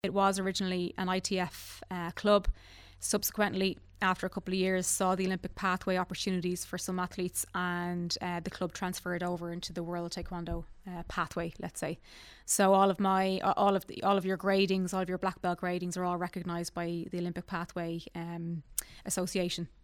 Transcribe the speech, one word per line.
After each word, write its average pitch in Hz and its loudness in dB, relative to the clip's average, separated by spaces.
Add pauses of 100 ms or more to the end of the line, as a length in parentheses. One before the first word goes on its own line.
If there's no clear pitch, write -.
It 185 -2
was 196 4
originally 185 0
an 185 0
I 185 2
T 185 0
F, - -8 (100)
uh, 175 -6
club. 202 4 (520)
Subsequently, 196 0 (240)
after 190 2
a - -2
couple 185 -4
of 190 2
years, 185 2
saw 185 2
the 190 0
Olympic 190 -4
pathway 185 0
opportunities 180 -2
for - -8
some 185 -4
athletes, 180 -4 (100)
and, 175 0
uh, 175 -2
the 170 -4
club 180 -4
transferred 180 -4
over 175 -2
into 175 -6
the 175 -4
World 170 -4
Taekwondo, 170 -4 (200)
uh, 180 -8
pathway, 170 -4
let's - -8
say. 151 -4 (480)
So 196 6
all 196 8
of 185 2
my, 190 4
uh, - 2
all 202 6
of 190 -2
the, - -10
all 196 4
of 180 0
your 185 0
gradings, 190 4
all 190 0
of 185 -2
your 185 -2
black 185 -2
belt 175 0
gradings 180 -2
are 180 0
all 180 0
recognised 175 -4
by 170 -4
the 175 -4
Olympic 175 -4
Pathway, 170 -4 (140)
um, 170 -6 (420)
Association. 180 -2 (140)